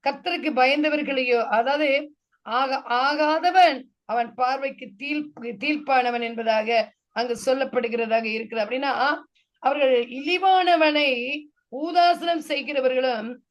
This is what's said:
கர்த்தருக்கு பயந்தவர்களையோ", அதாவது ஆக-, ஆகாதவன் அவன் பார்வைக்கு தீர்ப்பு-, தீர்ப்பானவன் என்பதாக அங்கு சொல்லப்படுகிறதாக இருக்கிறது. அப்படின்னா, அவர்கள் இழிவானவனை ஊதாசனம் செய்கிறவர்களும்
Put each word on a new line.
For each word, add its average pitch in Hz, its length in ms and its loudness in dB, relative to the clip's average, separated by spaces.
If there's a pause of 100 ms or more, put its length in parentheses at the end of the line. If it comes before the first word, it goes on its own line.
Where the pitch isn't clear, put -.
கர்த்தருக்கு 311 460 -4
பயந்தவர்களையோ", 269 880 2
அதாவது 277 720 0 (340)
ஆக-, 262 360 -2
ஆகாதவன் 302 960 2 (220)
அவன் 233 280 -2
பார்வைக்கு 262 640 -4
தீர்ப்பு-, 285 640 -8
தீர்ப்பானவன் 262 640 0
என்பதாக 220 720 0 (180)
அங்கு 233 340 -4
சொல்லப்படுகிறதாக 233 800 0
இருக்கிறது. 220 460 -6
அப்படின்னா, 269 460 0 (440)
அவர்கள் 262 460 2
இழிவானவனை 302 1400 2 (300)
ஊதாசனம் 339 760 2
செய்கிறவர்களும் 254 880 -2 (160)